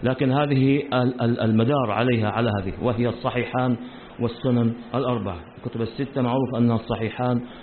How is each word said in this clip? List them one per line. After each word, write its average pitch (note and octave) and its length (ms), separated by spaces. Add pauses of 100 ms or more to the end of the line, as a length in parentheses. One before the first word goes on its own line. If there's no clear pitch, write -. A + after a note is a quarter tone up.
لكن C3 280
هذه C#3 520 (100)
ال-، B2+ 280
ال-، A#2 200
المدار A2+ 500
عليها، A2 380
على A2 220 (100)
هذه، F#2 200
وهي A#2+ 280
الصحيحان B2 680 (420)
والسنن A#2+ 540 (220)
الأربعة. A2+ 440 (180)
الكتب A#2 240
الستة C3 400
معروف B2 360
أنها A#2+ 180
الصحيحان A#2+ 680 (200)